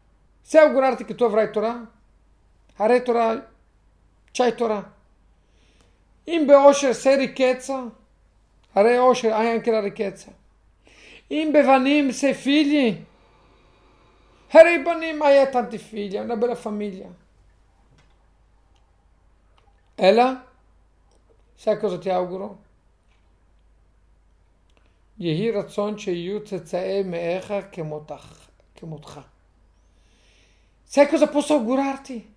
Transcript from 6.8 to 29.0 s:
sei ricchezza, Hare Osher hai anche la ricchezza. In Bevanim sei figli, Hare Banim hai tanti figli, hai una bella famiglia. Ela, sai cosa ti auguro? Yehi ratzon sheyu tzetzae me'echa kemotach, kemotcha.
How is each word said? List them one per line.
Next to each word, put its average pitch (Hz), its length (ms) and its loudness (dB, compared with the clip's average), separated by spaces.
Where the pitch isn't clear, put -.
sei 269 220 2
ricchezza, 254 800 -4
Hare 233 260 2
Osher 247 340 2
hai 220 160 0
anche 233 220 -2
la 220 100 0
ricchezza. 196 520 -10
In 311 220 -4
Bevanim 269 600 4
sei 262 240 -2
figli, 285 720 0
Hare 330 300 8
Banim 320 400 -6
hai 277 300 4
tanti 233 280 -4
figli, 202 380 -10
hai 214 80 -8
una 226 120 -6
bella 240 180 -2
famiglia. 208 580 -10
Ela, 240 540 2
sai 214 240 -4
cosa 190 200 -6
ti 170 100 -8
auguro? 185 540 -6
Yehi 175 340 -4
ratzon 208 480 -6
sheyu 185 440 -8
tzetzae 190 600 -6
me'echa 185 680 -8
kemotach, 151 800 -14
kemotcha. 151 560 -18